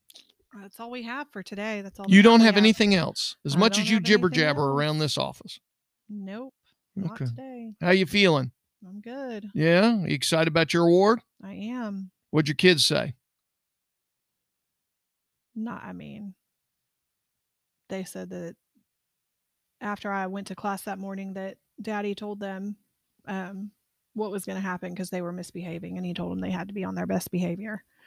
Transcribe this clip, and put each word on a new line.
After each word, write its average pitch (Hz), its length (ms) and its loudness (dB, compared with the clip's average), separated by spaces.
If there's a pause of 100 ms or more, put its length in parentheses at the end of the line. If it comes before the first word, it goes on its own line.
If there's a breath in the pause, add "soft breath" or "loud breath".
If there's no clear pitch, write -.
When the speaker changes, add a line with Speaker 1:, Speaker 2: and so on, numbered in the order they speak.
(580)
Speaker 1:
That's 196 220 -18
all 233 100 -12
we 247 120 -10
have 262 280 -10
for 196 120 -12
today. 208 400 -8
That's 196 180 -16
all 196 60 -10
the 196 60 4
Speaker 2:
You 196 100 12
Speaker 1:
time 220 80 10
Speaker 2:
don't 233 100 10
Speaker 1:
we 226 60 10
Speaker 2:
have 214 80 6
Speaker 1:
have. 208 100 6
Speaker 2:
anything 214 300 6
else? - 500 -2
As 143 100 -2
Speaker 1:
I - 40 4
Speaker 2:
much 208 160 4
Speaker 1:
don't 208 80 0
Speaker 2:
as 170 80 -2
you 220 60 6
Speaker 1:
have 214 40 0
anything 165 60 -4
Speaker 2:
jibber 185 240 4
jabber 151 320 2
Speaker 1:
else. 139 80 2
Speaker 2:
around 147 280 0
this 151 200 -2
office. - 420 -8 (480)
Speaker 1:
Nope, 208 460 -12 (420)
not 190 160 -6
Speaker 2:
Okay. 135 140 -6
Speaker 1:
today. 233 560 -10
Speaker 2:
How 175 80 2
you 190 160 4
feeling? 160 460 2 (340)
Speaker 1:
I'm 196 140 -16
good. 233 520 -12
Speaker 2:
Yeah? 185 460 4
You 170 160 -2
excited 160 340 2
about 160 240 2
your 170 140 4
award? 196 340 6 (220)
Speaker 1:
I 196 100 -14
am. 202 580 -8 (200)
Speaker 2:
What'd 151 180 2
your 151 60 -4
kids 180 320 4
say? 135 280 -2 (2500)
Speaker 1:
Not, 226 300 -10
I 180 80 -14
mean, 185 420 -16 (1500)
they 190 160 -8
said 185 260 -14
that 180 260 -12 (1200)
after 208 300 -8
I 196 160 -4
went 196 220 -10
to 190 60 -12
class 196 280 -8
that 196 160 -10
morning 196 360 -10
that 190 240 -12 (220)
Daddy 208 340 -6
told 208 260 -10
them, 196 360 -10 (500)
um, 190 460 -10 (420)
what 214 160 -4
was 180 160 -8
gonna 190 140 -8
happen 180 340 -6
'cause 180 160 -8
they 180 100 -4
were 175 120 -6
misbehaving, 180 680 -10
and 180 80 -6
he 175 80 -6
told 175 180 -6
them 185 80 -6
they 185 100 -6
had 185 180 -6
to 202 60 -14
be 196 100 -6
on 190 100 -6
their 180 120 -4
best 185 240 -2
behavior. 185 540 -6 (220 soft breath)